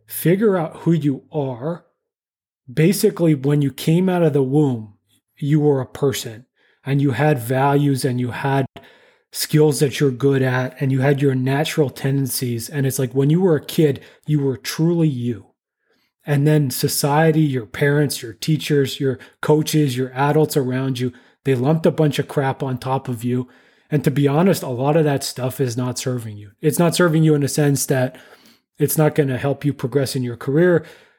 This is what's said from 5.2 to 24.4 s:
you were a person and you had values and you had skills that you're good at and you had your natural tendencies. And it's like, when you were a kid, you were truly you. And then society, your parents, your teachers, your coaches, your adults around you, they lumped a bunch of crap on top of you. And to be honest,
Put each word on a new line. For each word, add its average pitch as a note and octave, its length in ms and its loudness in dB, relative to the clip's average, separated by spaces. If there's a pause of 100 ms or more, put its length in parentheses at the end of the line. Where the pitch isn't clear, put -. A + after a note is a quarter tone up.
you D3 220 2
were C#3+ 200 2
a B2 60 -6
person A#2+ 600 -6 (380)
and C#3 160 0
you C#3 120 2
had C#3+ 260 2
values C#3 680 0
and B2 140 -2
you B2 140 -4
had C3+ 340 -2 (640)
skills D3+ 480 2
that D3 220 0
you're C#3+ 100 2
good C3 320 0
at B2+ 380 -2
and C3+ 100 -2
you C3 100 0
had C#3 220 2
your C3+ 140 2
natural C#3 540 -2
tendencies. B2+ 800 -4
And C#3 180 -4
it's B2+ 120 -2
like, B2+ 160 -4
when C#3 160 2
you E3 100 4
were F3+ 140 4
a C3+ 100 -2
kid, C#3+ 360 0 (260)
you D3+ 140 0
were C3+ 160 -2
truly E3 520 0
you. A#2+ 380 -4 (800)
And C#3+ 200 0
then D3+ 260 4
society, D#3 720 2
your B2+ 240 -2
parents, C#3+ 540 0
your A2+ 120 -14
teachers, C#3+ 640 -2
your C3+ 220 -4 (200)
coaches, D3+ 560 2
your B2+ 160 -6
adults D3 440 2
around C3 420 -2
you, B2 140 -4 (320)
they C3+ 100 2
lumped D#3 320 0
a E3 60 4
bunch D3+ 260 0
of C3+ 80 -4
crap C3+ 380 -4
on B2+ 140 -4
top C3+ 300 -4
of A2+ 140 -6
you. B2 240 -2 (420)
And D3 140 0
to D#3 80 2
be C#3 160 0
honest, E3 380 2